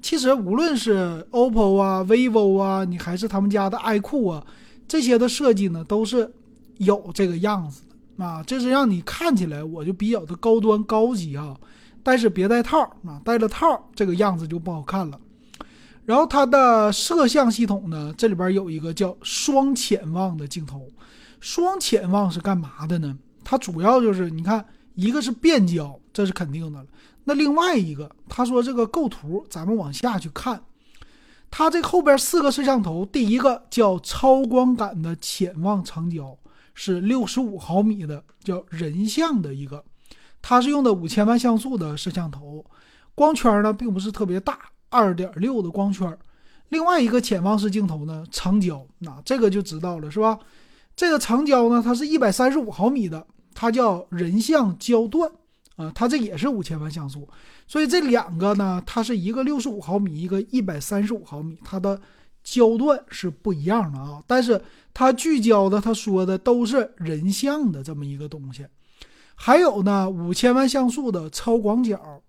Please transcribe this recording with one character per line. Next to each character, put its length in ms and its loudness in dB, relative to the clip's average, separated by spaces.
其 160 -2
实 160 4
无 200 -2
论 220 2
是 540 0
O 180 4
P 60 -2
P 40 4
O 200 4
啊、 260 2
vivo 560 4
啊， 240 0
你 140 -4
还 180 -6
是 100 -4
他 140 -2
们 80 2
家 220 0
的 80 -6
iQOO 540 0
啊， 140 -10
这 140 0
些 180 4
的 80 4
设 280 2
计 140 0
呢， 160 -6
都 200 0
是 260 -2
有 360 2
这 120 0
个 120 -2
样 320 -2
子 100 -18
的 60 -8
啊， 220 -10
这 140 -4
是 80 -2
让 200 2
你 120 0
看 340 -2
起 120 2
来 180 -8
我 180 -10
就 80 -4
比 200 -2
较 160 0
的 100 -10
高 240 2
端 240 2
高 300 0
级 200 -6
啊， 220 -10
但 160 4
是 100 2
别 180 0
戴 160 2
套 160 2
啊， 180 -14
戴 140 2
了 100 2
套 460 0
这 100 0
个 120 0
样 200 2
子 100 -6
就 120 -6
不 120 -8
好 120 -8
看 260 -4
了。 100 -14
然 140 2
后 80 6
它 180 4
的 480 6
摄 340 2
像 240 4
系 140 0
统 240 -2
呢， 300 -8
这 100 2
里 60 2
边 180 0
有 160 -2
一 100 -6
个 140 -6
叫 300 -4
双 520 2
潜 380 -2
望 240 -2
的 100 -10
镜 200 -10
头。 200 -14
双 400 -2
潜 280 0
望 220 2
是 80 -6
干 180 -2
嘛 300 -8
的 140 -2
呢？ 180 -6
它 160 -2
主 220 -6
要 200 4
就 140 2
是 160 -4
你 140 -8
看， 200 0
一 160 -2
个 100 -2
是 120 -4
变 340 4
焦， 320 -4
这 120 0
是 80 -2
肯 200 -6
定 200 -8
的 60 -16
了。 80 -20
那 100 0
另 200 2
外 220 2
一 200 -2
个， 120 -14
他 160 -2
说 180 2
这 100 -2
个 140 0
构 220 -2
图， 420 -8
咱 160 -8
们 100 0
往 160 -6
下 240 -4
去 120 -6
看， 340 -8
它 180 2
这 140 0
后 180 2
边 160 6
四 240 2
个 80 4
摄 140 0
像 180 2
头， 240 -4
第 240 0
一 120 2
个 280 2
叫 300 2
超 460 4
光 320 4
感 260 -4
的 140 -4
潜 440 -6
望 220 0
长 260 -8
焦， 300 -10
是 260 -4
六 260 0
十 140 -4
五 180 -4
毫 240 0
米 240 0
的， 160 -12
叫 240 -6
人 360 -6
像 380 0
的 100 -6
一 140 -12
个， 180 -16
它 200 4
是 100 0
用 140 2
的 100 4
五 140 -6
千 180 2
万 100 4
像 220 2
素 180 -4
的 200 -6
摄 120 -6
像 220 -6
头， 340 -16
光 180 4
圈 300 4
呢 80 2
并 200 -4
不 60 -2
是 140 -6
特 120 -4
别 140 -2
大， 180 -6
二 220 4
点 220 -4
六 260 -2
的 80 -2
光 240 -2
圈。 240 -6
另 160 0
外 160 4
一 80 4
个 120 2
潜 220 -2
望 160 2
式 100 0
镜 160 0
头 200 -4
呢， 260 -10
长 300 0
焦， 260 -4
那 240 -14
这 120 -2
个 140 4
就 100 0
知 200 -8
道 180 -6
了， 100 -10
是 120 -4
吧？ 180 2
这 160 0
个 80 4
长 260 0
焦 260 4
呢， 120 4
它 120 0
是 120 -4
一 120 0
百 120 4
三 220 2
十 60 0
五 120 -4
毫 200 0
米 180 -2
的， 180 -10
它 160 0
叫 400 0
人 280 0
像 400 2
焦 300 0
段 200 0
啊， 180 -10
它 120 0
这 120 0
也 180 -4
是 100 -4
五 160 -2
千 160 -8
万 100 -8
像 200 -10
素。 180 -14
所 140 -2
以 60 0
这 160 2
两 340 0
个 180 0
呢， 300 -2
它 180 -4
是 140 -2
一 160 -4
个 100 -4
六 160 -2
十 120 -4
五 100 -8
毫 180 -8
米， 220 -6
一 80 -6
个 140 -2
一 180 -4
百 180 -6
三 240 -4
十 120 -2
五 100 -10
毫 180 -14
米， 220 -12
它 160 -8
的 180 -2
焦 320 2
段 320 2
是 220 -6
不 240 -4
一 100 -8
样 260 0
的 80 -10
啊。 280 -14
但 160 2
是 200 2
它 220 4
聚 260 0
焦 260 6
的， 140 2
它 140 0
说 320 0
的 100 -2
都 300 2
是 320 0
人 340 -2
像 400 0
的 100 -8
这 120 -10
么 100 -8
一 100 -8
个 140 -12
东 240 -14
西。 140 -16
还 220 4
有 260 4
呢， 260 2
五 240 -4
千 220 2
万 140 2
像 220 0
素 200 -4
的 200 -4
超 260 -2
广 260 0
角 160 -2